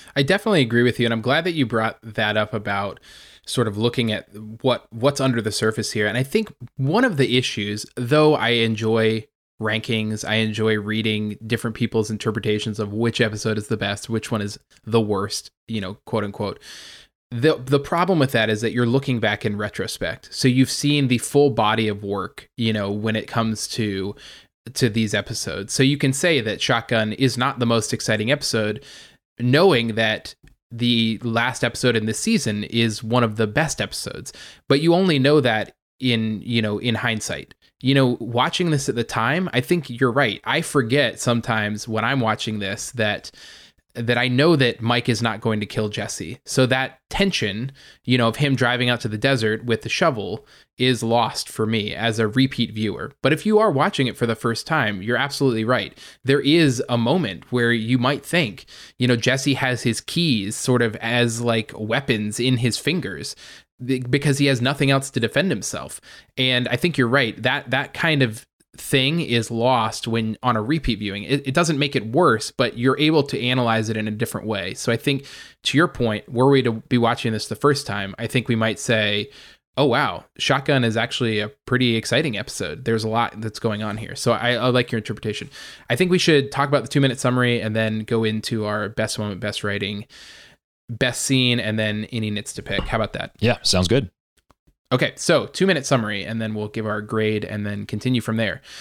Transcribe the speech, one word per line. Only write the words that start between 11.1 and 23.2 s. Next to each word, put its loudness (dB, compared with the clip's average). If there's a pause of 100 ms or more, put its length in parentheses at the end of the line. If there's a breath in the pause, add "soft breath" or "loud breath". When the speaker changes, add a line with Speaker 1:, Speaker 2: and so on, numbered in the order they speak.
Speaker 1:
different -2
people's 0
interpretations -2
of -4
which 0
episode 0
is -8
the -2
best, -4
which -4
one -2
is -8 (240 soft breath)
the 2
worst, -4 (180)
you -6
know, -8 (100)
quote -4
unquote. -8 (720 loud breath)
The, 2
the 0
problem 0
with 2
that 2
is 0
that 0
you're 2
looking 0
back -2
in -2
retrospect. -6
So 2
you've 4
seen 2
the 2
full 4
body 2
of -4
work, -6 (100)
you 2
know, -2
when -2
it -4